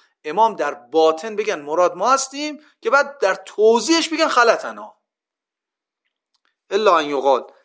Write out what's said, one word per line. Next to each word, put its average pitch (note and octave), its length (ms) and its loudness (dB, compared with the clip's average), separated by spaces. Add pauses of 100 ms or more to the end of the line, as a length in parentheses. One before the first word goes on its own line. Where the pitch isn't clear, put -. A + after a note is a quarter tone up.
(240)
امام G3 320 0
در C#3+ 180 -4
باطن D#3+ 600 0
بگن G3+ 240 -4
مراد E3 360 -2
ما G#3 140 0
هستیم، C#4 500 -4 (200)
که A3+ 100 -6
بعد C#4 280 0
در F#3+ 160 0
توضیحش A3+ 760 0
بگن D#4 200 -2
خلطنا. F#3+ 680 0 (1800)
الا G3 280 2
ان D3+ 80 -2
یقال، C3+ 400 0 (180)